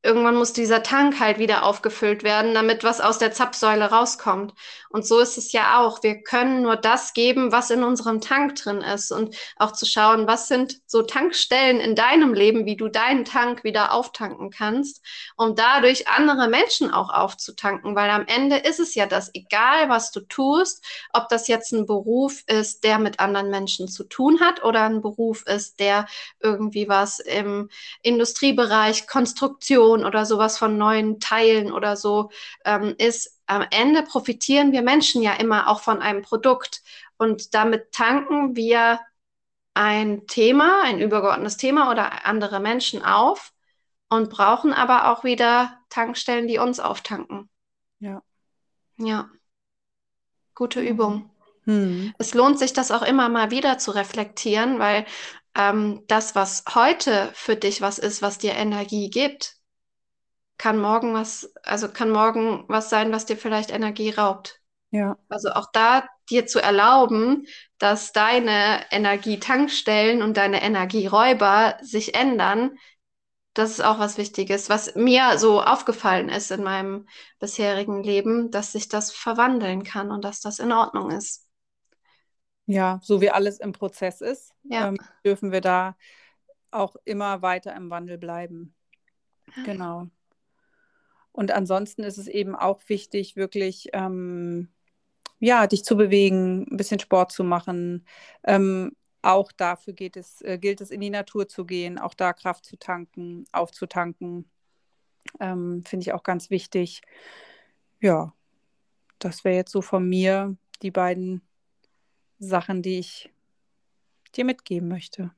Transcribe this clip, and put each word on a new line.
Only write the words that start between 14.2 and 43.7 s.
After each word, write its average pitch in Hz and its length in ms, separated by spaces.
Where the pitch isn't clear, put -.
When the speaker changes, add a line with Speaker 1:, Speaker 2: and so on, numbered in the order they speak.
Speaker 1:
kannst, 233 560
um 220 180
dadurch 254 520
andere 262 420
Menschen 294 420
auch 190 220
aufzutanken. 196 800
Weil 202 140
am 208 160
Ende 277 320
ist 311 220
es 330 160
ja 202 100
das, 185 300
egal 254 520
was 226 240
du 202 100
tust, 285 640
ob 226 160
das 226 180
jetzt 226 260
ein 214 120
Beruf 220 640
ist, 214 360
der 214 140
mit 214 220
anderen 202 320
Menschen 190 360
zu - 160
tun 294 380
hat, 349 220
oder 226 220
ein 220 160
Beruf 220 440
ist, 208 340
der 202 280
irgendwie 208 500
was 202 300
im 202 500
Industriebereich, 233 1040
Konstruktion 262 840
oder 214 340
sowas 220 320
von 214 200
neuen 214 420
Teilen 220 520
oder 208 240
so, 208 340
ähm, 208 320
ist, 233 480
am 202 240
Ende 294 340
profitieren 269 680
wir 262 100
Menschen 254 400
ja 208 120
immer 220 340
auch 208 140
von 214 200
einem 202 200
Produkt. 247 600
Und 220 360
damit 226 380
tanken 277 640
wir 233 460
ein 208 540
Thema, 294 560
ein 208 180
übergeordnetes 202 560
Thema 269 340
oder - 340
andere 208 360
Menschen 226 420
auf 233 480